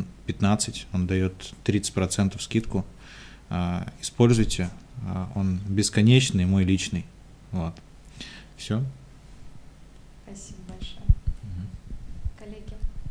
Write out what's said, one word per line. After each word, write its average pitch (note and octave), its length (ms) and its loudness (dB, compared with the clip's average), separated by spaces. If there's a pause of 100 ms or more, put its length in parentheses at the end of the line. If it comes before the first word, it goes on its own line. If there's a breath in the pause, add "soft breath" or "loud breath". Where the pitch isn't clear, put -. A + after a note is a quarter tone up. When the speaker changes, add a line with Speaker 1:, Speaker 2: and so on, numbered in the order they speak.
(260)
Speaker 1:
пятнадцать, - 680 0
он F2+ 140 2
дает F#2 260 2 (320)
тридцать G2 300 2
процентов F#2+ 480 0
скидку. A2 420 -2 (640 loud breath)
А, F2 380 -2 (160)
используйте, A2+ 680 4 (380)
а, F#2 280 -4
он F#2+ 320 2
бесконечный, G#2 800 6
мой F#2+ 200 6
личный. F#2 420 2 (460)
Вот. F2+ 220 -4 (840 loud breath)
Все. G#2+ 240 -2 (1400)
Speaker 2:
Спасибо - 320 -14 (100)
большое. - 320 -10 (420)
Speaker 1:
Мгм. F#2 240 -8 (720)
Speaker 2:
Коллеги, G#3 380 -14 (340)